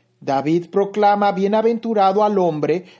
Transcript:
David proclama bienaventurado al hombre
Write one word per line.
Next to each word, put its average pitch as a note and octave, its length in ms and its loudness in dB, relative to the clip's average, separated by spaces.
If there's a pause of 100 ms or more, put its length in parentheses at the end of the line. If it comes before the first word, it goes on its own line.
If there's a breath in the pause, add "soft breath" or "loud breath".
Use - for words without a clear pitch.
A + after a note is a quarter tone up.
(200 soft breath)
David C#3+ 500 -2
proclama G3+ 600 0
bienaventurado G#3+ 880 0
al G#3 160 0
hombre D#3+ 460 0 (160 loud breath)